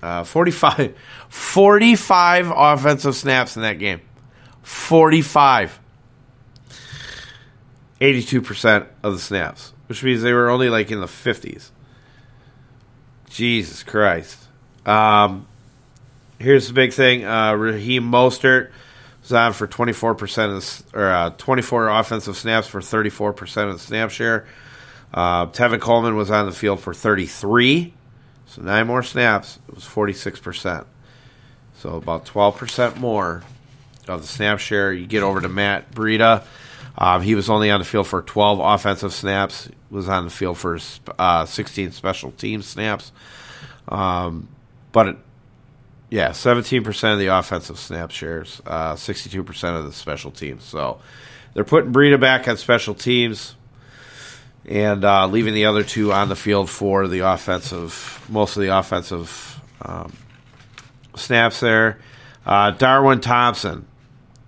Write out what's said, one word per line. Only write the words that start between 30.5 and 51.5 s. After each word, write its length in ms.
So 160
about 280
twelve 320
percent 420
more 460
of 140
the 40
snap 340
share. 340
You 120
get 160
over 200
to 80
Matt 420
Breida. 520
Um, 240
he 120
was 140
only 220
on 100
the 60
field 200
for 160
twelve 360
offensive 560
snaps, 540
was 180
on 160
the 60
field 280
for, 200
uh, 280
sixteen 460
special 400
team 300
snaps. 500
Um, 600
but, 160
it, 80
yeah, 220
seventeen 520
percent 300
of 40
the 100
offensive 500
snap 320
shares, 560
uh, 300
sixty-two 480
percent 320
of 80
the 80
special 380
teams. 340
So 360